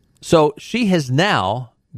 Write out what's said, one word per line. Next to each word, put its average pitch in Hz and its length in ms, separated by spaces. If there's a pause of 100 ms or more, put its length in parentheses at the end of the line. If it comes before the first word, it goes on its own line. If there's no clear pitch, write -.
(200)
So 151 380
she 233 280
has 170 220
now 127 640 (260)